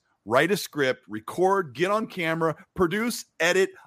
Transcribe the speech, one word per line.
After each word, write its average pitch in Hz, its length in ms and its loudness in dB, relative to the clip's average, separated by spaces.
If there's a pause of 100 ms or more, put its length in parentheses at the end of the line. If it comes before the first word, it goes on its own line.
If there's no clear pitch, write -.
(260)
write 139 260 4
a 202 60 2
script, 131 500 -2
record, 175 640 -2
get 165 160 -2
on 214 180 -2
camera, 165 480 -2 (200)
produce, 202 480 -2 (160)
edit, 180 300 2 (180)